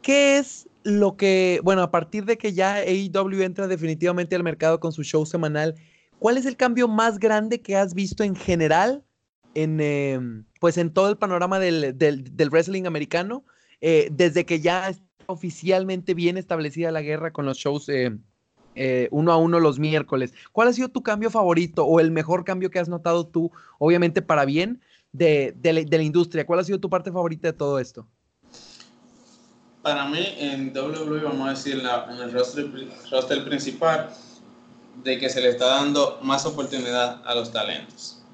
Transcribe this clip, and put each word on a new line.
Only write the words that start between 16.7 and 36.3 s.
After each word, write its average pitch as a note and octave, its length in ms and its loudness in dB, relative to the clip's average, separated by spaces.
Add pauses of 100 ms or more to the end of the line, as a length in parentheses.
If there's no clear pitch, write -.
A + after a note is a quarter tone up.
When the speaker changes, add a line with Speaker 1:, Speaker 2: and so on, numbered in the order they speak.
Speaker 1:
la D#3+ 100 -4
guerra D#3 320 -6
con D3 120 -4
los C3+ 120 -2
shows, C#3+ 320 -4
eh, B2 260 0 (640)
eh, B2+ 340 0
uno D#3+ 200 2
a E3 60 6
uno E3 240 4
los D3 180 2
miércoles? D3 540 -2 (180)
¿Cuál A3+ 160 4
ha B3 60 4
sido B3+ 160 -2
tu B3+ 120 -6
cambio G#3+ 280 -2
favorito E3+ 560 2
o E3 160 6
el E3 100 4
mejor E3 320 -2
cambio F#3 260 -4
que - 80 -4
has E3+ 120 -2
notado E3+ 360 -2
tú, E3+ 240 -2 (300)
obviamente E3+ 420 4
para D3+ 220 2
bien, E3+ 380 -2 (320)
de, C#3+ 420 4
de C3 160 2
la, D#3+ 100 2
de D#3 160 2
la D#3+ 60 4
industria? D#3+ 420 0
¿Cuál F3 140 2
ha F#3 60 0
sido F#3+ 140 -2
tu G3 100 -6
parte F3+ 200 -2
favorita E3+ 380 -4
de D#3 60 -2
todo C#3+ 260 -2
esto? A#2+ 260 -10 (1800)
Speaker 2:
Para C#3+ 220 -2
mí, E3 180 -4 (140)
en C3+ 340 -6
W D3 240 -6
W D3+ 240 -4
E, - 20 -6
vamos C3+ 240 -4
a C3+ 40 -4
decir, C3+ 320 -6
la, B2 260 -4
en B2 80 -14
el A#2+ 160 -10
roster C3+ 380 -4
pri-, C3+ 180 -14 (220)
roster C3 340 -2
principal, D3 640 -2 (920)
de C3 160 -2
que C3 100 -2
se C3 120 -4
le B2 80 4
está B2 180 0
dando C#3+ 560 2
más C3+ 240 0